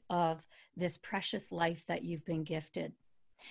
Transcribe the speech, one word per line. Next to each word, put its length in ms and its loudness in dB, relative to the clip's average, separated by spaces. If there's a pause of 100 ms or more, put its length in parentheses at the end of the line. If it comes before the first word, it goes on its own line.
of 360 4 (300)
this 220 0
precious 540 -2
life 360 2
that 160 -2
you've 220 -4
been 180 0
gifted? 480 -4 (600)